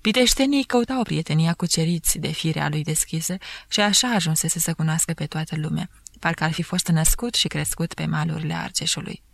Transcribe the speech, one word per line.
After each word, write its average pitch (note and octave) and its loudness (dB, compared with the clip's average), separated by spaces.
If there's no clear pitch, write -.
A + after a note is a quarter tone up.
Piteștenii C4 4
căutau B3 0
prietenia D#3+ 2
cu F3 -2
ceriți E3 0
de D3+ -4
firea D#3 -2
lui D3+ -2
deschisă D#3+ -4
și - 0
așa G#3 4
ajunsese E3+ 0
să E3 0
cunoască D#3+ 0
pe D#3 -4
toată D#3 -4
lumea, D#3 -4
parcă E3 -2
ar D#3+ 2
fi E3+ -4
fost - -2
născut E3+ 4
și - 0
crescut - -4
pe D#3 -4
malurile D#3 -2
Argeșului. - -4